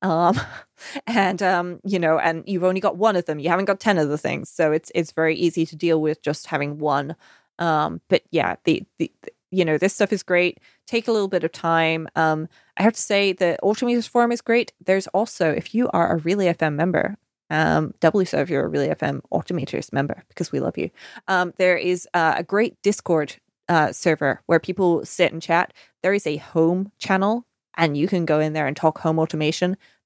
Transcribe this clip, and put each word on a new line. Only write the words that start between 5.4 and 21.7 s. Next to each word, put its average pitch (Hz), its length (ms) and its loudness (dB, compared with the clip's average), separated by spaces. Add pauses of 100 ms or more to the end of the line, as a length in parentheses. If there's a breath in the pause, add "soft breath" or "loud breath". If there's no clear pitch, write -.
to 160 100 -10
deal 160 280 2
with 156 200 -2
just - 260 -6
having 147 300 -4
one. 147 380 -2 (420 soft breath)
Um, 156 500 -2
but - 220 2
yeah, 101 340 0
the, - 200 2 (140)
the, - 120 -4 (120)
the - 100 -18 (180)
you 185 140 2
know, 156 140 0
this 190 160 0
stuff - 180 0
is 202 100 -2
great. 180 360 0 (280 soft breath)
Take 233 220 -4
a 240 40 2
little 208 160 0
bit 185 160 -2
of 165 80 -2
time. 165 640 0
Um, 156 320 0 (280 soft breath)
I - 60 -2
have 220 120 4
to - 60 -8
say 202 320 2
the 175 300 0
Automators 240 460 0
Forum 240 240 2
is 233 80 -4
great. 233 320 0 (120)
There's 190 240 0
also, 190 420 0
if - 240 -4
you 240 180 2
are - 200 4
a 170 60 2
Really 180 300 0
F 170 140 0
M 151 140 0
member, 175 400 0 (320)
um, 156 520 0
doubly 180 240 4
so 156 160 -2
if 175 100 -2
you're 139 140 0
a 156 40 -2
Really 147 220 0
F 151 120 -4
M 143 200 -4 (100)
Automators - 600 -4
member, 143 360 -4
because - 240 -6
we 139 80 -2
love 135 160 -4
you. 170 140 -4 (380 loud breath)
Um, 180 300 0
there 180 180 4